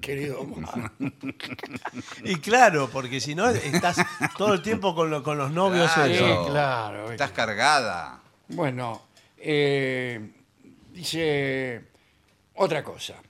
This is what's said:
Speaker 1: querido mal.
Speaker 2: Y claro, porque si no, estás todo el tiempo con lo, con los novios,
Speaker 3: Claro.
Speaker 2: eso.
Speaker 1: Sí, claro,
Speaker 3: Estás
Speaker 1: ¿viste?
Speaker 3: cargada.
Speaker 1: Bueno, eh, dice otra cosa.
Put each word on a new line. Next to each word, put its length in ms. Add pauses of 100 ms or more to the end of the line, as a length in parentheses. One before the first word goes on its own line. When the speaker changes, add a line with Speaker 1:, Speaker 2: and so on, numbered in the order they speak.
Speaker 1:
querido 420
mal. 480 (1300)
Speaker 2:
Y 100
claro, 560
porque 300
si 140
no, 140
estás 480 (400)
todo 160
el 80
tiempo 320
con 160
lo, 140
con 140
los 140
novios, 420
Speaker 3:
Claro. 200
Speaker 2:
eso. 320
Speaker 1:
Sí, 60
claro, 600
Speaker 3:
Estás 180
Speaker 1:
¿viste? 80
Speaker 3:
cargada. 840 (280)
Speaker 1:
Bueno, 520 (360)
eh, 920 (640)
dice 880 (720)
otra 280
cosa. 320 (140)